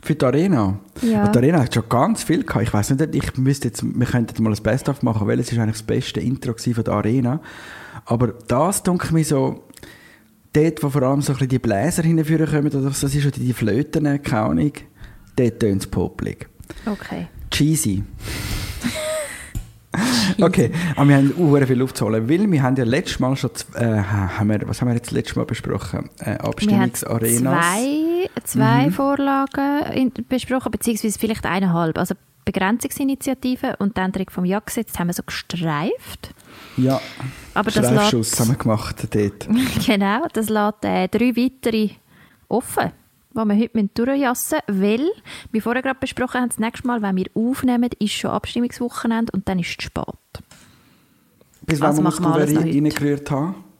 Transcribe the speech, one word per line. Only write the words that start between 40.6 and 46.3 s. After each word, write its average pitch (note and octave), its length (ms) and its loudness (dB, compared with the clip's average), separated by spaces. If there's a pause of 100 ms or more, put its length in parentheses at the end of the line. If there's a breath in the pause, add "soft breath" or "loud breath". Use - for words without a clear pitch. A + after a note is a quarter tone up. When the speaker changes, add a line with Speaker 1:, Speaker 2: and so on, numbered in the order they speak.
Speaker 2:
äh, F#3 240 0
drei A3+ 300 2
weitere A#3 520 0 (600 soft breath)
offen, - 420 -2 (460)
die A3 80 0
wir G#3 120 2
heute A3 360 0
durchjassen C4+ 720 0
müssen, G3 140 0
weil, A3+ 260 2 (440 loud breath)
wie A3 100 0
vorher B3 200 0
gerade C4+ 180 -4
besprochen B3+ 420 -4